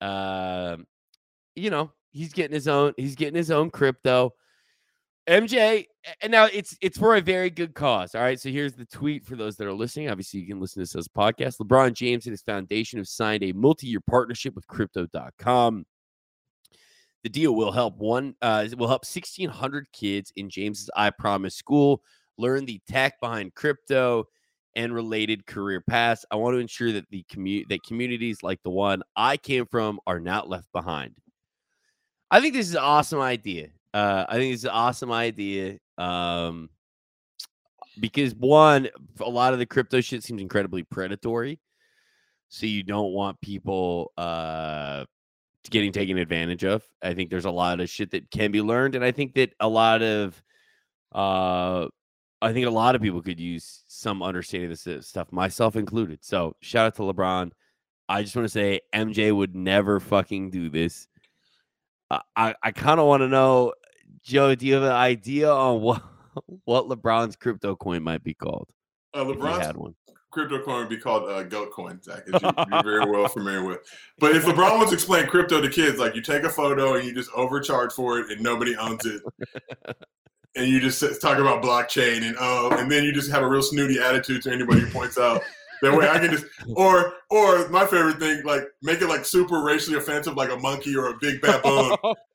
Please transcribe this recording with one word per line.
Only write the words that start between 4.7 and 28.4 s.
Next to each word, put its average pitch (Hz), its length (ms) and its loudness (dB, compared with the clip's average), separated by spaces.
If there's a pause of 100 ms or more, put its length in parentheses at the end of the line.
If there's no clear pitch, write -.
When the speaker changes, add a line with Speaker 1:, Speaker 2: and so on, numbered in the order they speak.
Speaker 1:
M 196 200 6
J, 220 420 2 (340)
and 214 100 -6
now 220 140 8
it's, 202 340 -2
it's 190 180 -4
for 220 200 6
a 190 40 4
very 185 280 0
good 165 240 -6
cause. 113 420 0
All 113 60 -4
right. 127 180 0
So - 100 -12
here's 143 260 -4
the 123 100 -18
tweet 147 400 -6
for 127 100 -14
those 107 220 -8
that 104 100 -6
are 98 60 -6
listening. 120 360 -6
Obviously, 98 300 -8
you 87 80 -10
can 98 140 -10
listen 95 140 -8
to 95 80 -8
this - 120 -10
as 85 120 -8
a - 20 -20 (100)
podcast. 113 400 0
LeBron 127 340 4
James 120 340 -4
and 117 40 -10
his 101 120 -10
foundation 107 560 -6
have 98 100 -10
signed 107 340 -2
a 95 80 -2
multi-year 120 480 0
partnership 117 560 -2
with 92 120 -16
crypto 95 400 -6
dot 67 300 -14
com. 117 480 2 (1400)
The 113 60 -10
deal 139 260 2
will 107 180 0
help 117 240 0
one, 120 440 -2
uh, 107 260 2 (100)
will 117 100 0
help 131 160 0
sixteen - 460 -10
hundred 139 420 -8
kids 101 460 -6
in 98 120 -10
James's 101 460 -8
I 104 140 2
Promise 98 460 -4
School 143 480 2 (340)
learn 131 280 -2
the 110 220 -14
tech 131 320 -2
behind 110 340 -8
crypto 127 760 -2 (500)
and 120 160 -6
related 110 520 -4
career 98 360 -6
paths. 117 500 0
I 107 60 -2
want 120 160 0
to 123 60 0
ensure 117 340 -4
that 101 160 -8
the 92 200 -14
commu-, 98 380 -6
that 98 160 -6
communities 117 600 -8